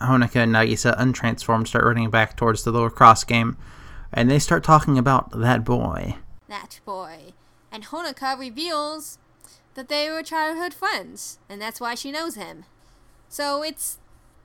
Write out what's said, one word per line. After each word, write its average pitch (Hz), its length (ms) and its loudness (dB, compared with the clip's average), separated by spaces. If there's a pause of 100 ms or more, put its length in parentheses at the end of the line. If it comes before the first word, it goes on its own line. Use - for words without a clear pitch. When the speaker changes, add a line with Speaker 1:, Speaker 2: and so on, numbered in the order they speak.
Speaker 1:
Honoka 123 360 2
and 113 180 4
Nagisa, 113 420 2
untransformed, 117 680 0
start 117 180 2
running 117 260 2
back 110 260 0
towards 113 260 0
the 120 80 -2
little 117 200 0
cross 113 340 8
game, 117 320 0 (560)
and 120 180 4
they 147 80 4
start 165 240 2
talking 151 340 6
about 127 340 2 (100)
that 120 240 2
boy. 120 520 -2 (320)
Speaker 2:
That - 360 -16
boy. 175 480 -14 (380)
And 214 140 -16
Honoka 277 540 -6
reveals 302 800 -8 (560)
that 262 140 -16
they 294 200 -2
were 320 140 -8
childhood 320 500 -4
friends, 208 680 -8 (100)
and 202 120 -16
that's 220 200 -10
why 240 140 -6
she 277 180 -10
knows 320 240 -8
him. 165 280 -16 (640)
So 285 340 -4
it's - 360 -10 (460)